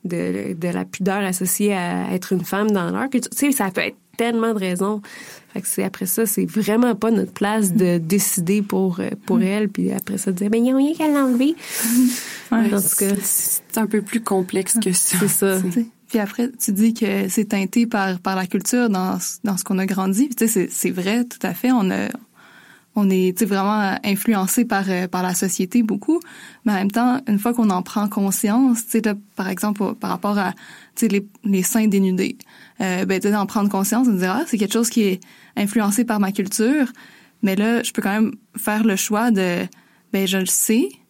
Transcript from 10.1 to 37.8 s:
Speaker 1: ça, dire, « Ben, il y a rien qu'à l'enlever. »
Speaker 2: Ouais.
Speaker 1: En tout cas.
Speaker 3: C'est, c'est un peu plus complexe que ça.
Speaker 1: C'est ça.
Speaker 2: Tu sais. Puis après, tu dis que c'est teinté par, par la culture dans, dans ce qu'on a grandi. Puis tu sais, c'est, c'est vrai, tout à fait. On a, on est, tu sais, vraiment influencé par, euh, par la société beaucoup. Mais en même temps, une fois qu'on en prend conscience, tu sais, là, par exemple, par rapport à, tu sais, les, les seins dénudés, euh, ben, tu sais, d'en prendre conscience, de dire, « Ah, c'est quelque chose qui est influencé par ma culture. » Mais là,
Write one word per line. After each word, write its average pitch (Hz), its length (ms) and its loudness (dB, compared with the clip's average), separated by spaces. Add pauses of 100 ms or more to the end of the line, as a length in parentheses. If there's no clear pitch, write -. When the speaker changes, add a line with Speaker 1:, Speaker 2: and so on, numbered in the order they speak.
Speaker 1:
ça, 196 120 -2
dire, « 196 200 -2
Ben, 226 140 2
il 247 40 4
y 262 40 2
a 269 40 2
rien 285 180 2
qu'à 311 140 0
l'enlever. » 277 480 2 (960)
Speaker 2:
Ouais. 226 60 2
Speaker 1:
En 202 220 2
tout - 180 0
cas. 196 220 2
Speaker 3:
C'est, - 420 -2 (100)
c'est - 80 -2
un 214 60 2
peu 208 160 0
plus 220 180 -4
complexe 190 600 -2
que 190 120 0
ça. - 260 0
Speaker 1:
C'est 202 100 2
ça. 190 320 2
Speaker 2:
Tu 185 120 -2
sais. 226 140 0 (220)
Puis 233 120 0
après, 208 280 -2 (140)
tu 214 100 0
dis 220 220 4
que 196 340 0
c'est 208 180 0
teinté 208 400 0
par, 190 340 0
par 190 160 -2
la 185 100 -2
culture 233 420 0
dans, 185 300 0 (240)
dans 202 140 0
ce - 80 -6
qu'on 190 140 0
a 190 80 0
grandi. 190 400 0
Puis 254 100 -6
tu 226 100 0
sais, 220 60 0
c'est, 180 180 0
c'est - 200 -2
vrai, 196 340 0
tout - 200 -8
à 180 100 -2
fait. 254 180 0
On 196 180 2
a, - 180 -2 (840)
on 196 160 4
est, 185 260 2
tu - 40 -6
sais, 220 60 4
vraiment 196 580 0
influencé 196 600 2
par, 196 240 0
euh, 180 200 0
par 180 160 -2
la 185 100 -2
société 190 480 0
beaucoup. 214 380 0 (440)
Mais 208 80 2
en 196 40 2
même 202 160 0
temps, 247 340 2
une 202 140 2
fois 240 120 0
qu'on 226 180 2
en 180 120 0
prend 208 260 -2
conscience, 220 760 2
tu - 80 -14
sais, 226 120 2
là, 214 100 0 (200)
par 185 140 -4
exemple, 202 500 -2
par 165 120 -6
rapport 202 280 0
à, 185 140 0 (420)
tu 233 120 0
sais, - 20 2
les, 202 180 0 (180)
les 196 200 2
seins 220 240 2
dénudés, 190 480 2 (440)
euh, 185 240 -2
ben, 190 140 0
tu 196 80 -2
sais, 202 60 2
d'en 208 140 0
prendre 202 220 0
conscience, 202 380 2
de 208 100 4
dire, « 185 220 0
Ah, 330 80 -2
c'est 214 120 -2
quelque 202 160 0
chose 226 160 2
qui 226 120 2
est 190 180 0 (360)
influencé 208 480 0
par 214 160 0
ma 190 100 2
culture. » 226 600 0 (500)
Mais 190 140 2
là, 226 260 2